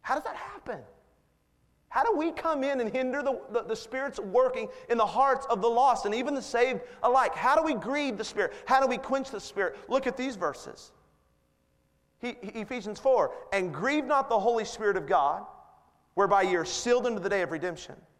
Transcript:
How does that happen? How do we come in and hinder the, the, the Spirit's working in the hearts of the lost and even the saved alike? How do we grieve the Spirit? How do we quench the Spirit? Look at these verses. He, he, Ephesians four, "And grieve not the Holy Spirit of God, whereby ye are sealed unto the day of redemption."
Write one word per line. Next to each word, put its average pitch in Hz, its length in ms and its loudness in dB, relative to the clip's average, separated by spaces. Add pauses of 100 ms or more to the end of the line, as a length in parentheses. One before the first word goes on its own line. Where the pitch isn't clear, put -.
How 262 140 -2
does 302 80 -4
that - 120 -8
happen? - 440 -12 (1120)
How 269 120 2
do 370 120 2
we 320 160 0
come 320 320 -2
in 277 180 0
and 220 120 -2
hinder 254 300 0
the, 254 260 0
the, 220 140 -2
the 220 120 -4
Spirit's 262 440 -6
working 226 500 2 (220)
in 233 80 2
the 220 60 6
hearts 254 440 2
of 226 100 2
the 208 80 2
lost 233 380 4
and 208 80 0
even 262 220 -2
the 262 60 -4
saved 247 400 0 (200)
alike? 247 320 4
How 262 220 2
do 320 80 6
we 311 100 0
grieve 254 420 -2
the 208 80 -8
Spirit? 196 300 -2 (140)
How 262 120 6
do 269 60 4
we 247 140 0
quench 269 320 -4
the - 80 -8
Spirit? - 360 -4 (140)
Look 262 160 0
at 254 100 -2
these 254 200 -4
verses. - 560 -6 (1300)
He, 240 240 -6
he, 202 160 -10
Ephesians 214 400 -8
four, 240 320 4 (220)
"And 185 200 0
grieve 262 320 0
not 269 240 2
the 226 100 2
Holy 220 260 2
Spirit 202 320 0
of 156 100 -4
God, 165 400 2 (640)
whereby 196 300 4
ye 185 140 2
are 165 80 0
sealed 247 420 0
unto 226 120 -2
the 185 100 -4
day 196 120 0
of 175 80 -2
redemption." 165 460 -8 (240)